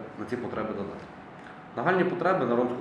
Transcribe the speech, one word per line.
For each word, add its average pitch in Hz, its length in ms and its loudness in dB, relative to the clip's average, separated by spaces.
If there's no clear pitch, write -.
на 107 60 -6
ці 123 120 -2
потреби 110 320 -2
додати. 98 360 -6
Нагальні 175 260 4
потреби - 420 4
на 117 100 4
ромську 123 260 4